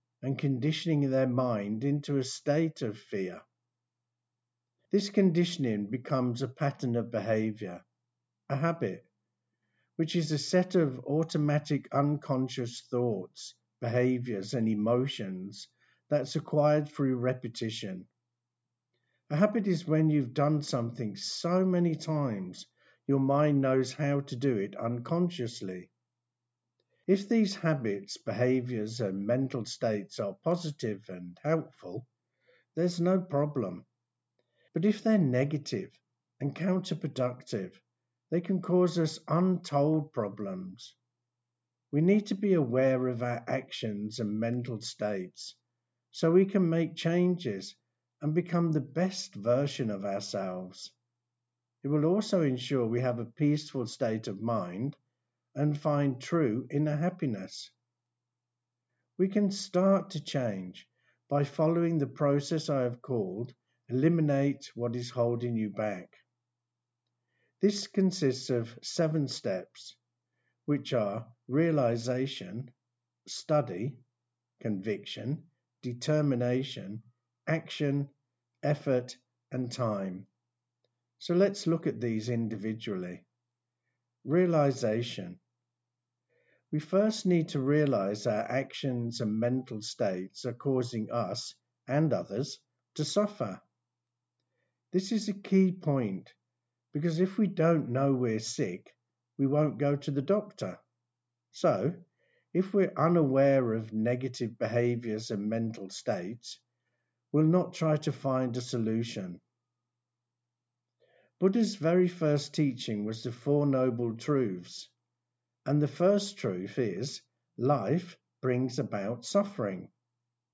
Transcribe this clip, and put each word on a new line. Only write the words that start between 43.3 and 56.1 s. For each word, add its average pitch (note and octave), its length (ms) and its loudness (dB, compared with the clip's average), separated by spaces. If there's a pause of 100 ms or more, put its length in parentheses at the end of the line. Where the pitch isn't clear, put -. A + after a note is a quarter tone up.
actions G#2+ 720 -6
and G#2+ 200 -2
mental A#2+ 400 -4
states - 760 -8 (600)
so E3 140 2
we F#3 160 8
can F#3+ 240 2
make D#3+ 260 0
changes E3+ 800 0 (460)
and D3+ 140 0
become E3+ 360 2
the D3+ 80 2
best F3 540 -4
version A#2+ 560 0
of G2 160 -4
ourselves. F#2+ 840 -6 (920)
It C3+ 40 -4
will D3+ 180 2
also F#3+ 380 2
ensure B2+ 420 0
we A#2+ 160 0
have B2 160 0
a A#2 80 -6
peaceful D3 640 0
state A2 400 -4
of G2 120 -6
mind A2 560 -2 (600)
and D3 200 0
find C#3+ 460 0